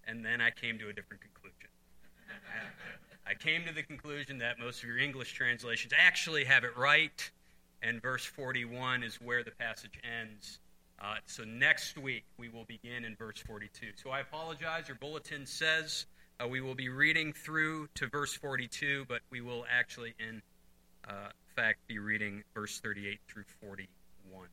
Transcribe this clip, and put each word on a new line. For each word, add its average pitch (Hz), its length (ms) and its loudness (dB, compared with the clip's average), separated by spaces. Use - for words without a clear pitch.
and 113 180 -6
then 117 160 2
I 117 100 6
came 117 280 -4
to 107 100 -8
a 104 60 -8
different 101 260 -12
conclusion. - 480 -20
<laughs> - 800 -10
I 98 80 0
came 165 320 0
to 160 80 -6
the 151 80 -4
conclusion 143 560 -8
that 120 200 -2
most 120 240 -6
of 120 60 -6
your 120 100 0
English 131 360 0
translations 120 640 0
actually 165 460 6
have 127 200 8
it 120 100 -2
right, 147 560 6
and 113 180 2
verse 127 240 -2
forty-one 127 800 0
is 113 140 -6
where 120 280 0
the 113 60 -8
passage - 500 -6
ends. 107 400 -10
Uh, 104 180 -2
so - 180 -8
next 135 540 4
week, 131 260 -4
we 120 100 -10
will 113 160 -12
begin 120 400 -8
in 113 120 -6
verse 110 300 -10
forty-two. 104 420 -10
So 135 80 -10
I 135 100 0
apologize. 160 680 -4
Your 131 80 -10
bulletin 147 480 -8
says, 160 640 2
uh, 123 60 2
we 131 140 0
will 131 120 -4
be 127 140 -2
reading 151 460 4
through 156 640 0
to 139 100 0
verse 143 280 0
forty-two, 139 760 0
but 120 120 -2
we 123 120 -8
will 120 280 -6
actually, 120 480 2
in, 110 220 -6
uh, 101 220 -8
fact, 113 320 4
be 110 120 -6
reading 104 440 0
verse 107 260 -4
thirty-eight 101 480 -4
through 101 160 -12
forty-one. 95 920 -14